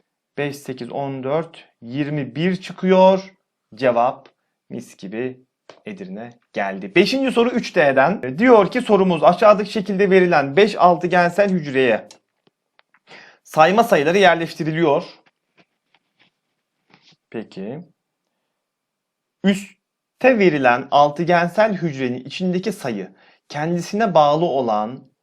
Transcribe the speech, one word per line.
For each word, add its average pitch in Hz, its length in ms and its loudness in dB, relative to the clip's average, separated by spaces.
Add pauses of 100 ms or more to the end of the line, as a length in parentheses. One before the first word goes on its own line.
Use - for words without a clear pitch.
(380)
beş, 143 180 -6
sekiz, 127 360 -14
on 135 300 -8
dört, 151 460 -6 (120)
yirmi 135 560 -8
bir 180 200 -2
çıkıyor. 185 800 2 (400)
Cevap 120 540 0 (420)
mis 123 260 -16
gibi 123 500 -10 (400)
Edirne 101 440 -16 (220)
geldi. 98 420 -8
Beşinci 262 380 0
soru 233 180 0
üç - 260 -6
D'den. 143 460 2
E, 131 160 -8
diyor 214 320 4
ki 247 100 -4
sorumuz 185 420 0
aşağıdaki 202 500 4
şekilde 196 380 -2
verilen 170 460 2
beş 208 200 2
altıgensel 175 720 2
hücreye 131 580 0 (1400)
sayma 185 400 4
sayıları 170 340 0
yerleştiriliyor. 165 880 0 (2250)
Peki. 117 500 -14 (1600)
Üste - 920 -2
verilen 131 520 2
altıgensel 170 840 2
hücrenin 135 500 -6
içindeki 185 480 -6
sayı 101 420 -10 (340)
kendisine 170 640 -4
bağlı 151 300 4
olan 123 640 -4 (120)